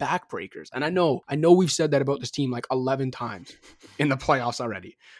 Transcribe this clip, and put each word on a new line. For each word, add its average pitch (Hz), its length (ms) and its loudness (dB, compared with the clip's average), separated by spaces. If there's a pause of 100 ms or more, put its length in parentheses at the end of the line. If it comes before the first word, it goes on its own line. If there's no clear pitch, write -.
backbreakers. 101 720 -6
And 131 100 -4
I 151 60 -2
know, 175 400 2
I 143 80 -4
know 165 160 6
we've 180 180 6
said 156 200 0
that 143 100 4
about 139 200 0
this 135 100 -10
team, 135 200 -2
like, 123 200 -6
eleven 131 400 0
times 110 420 -10 (460)
in 147 100 0
the 135 80 2
playoffs 127 460 0
already. 101 340 -8 (240)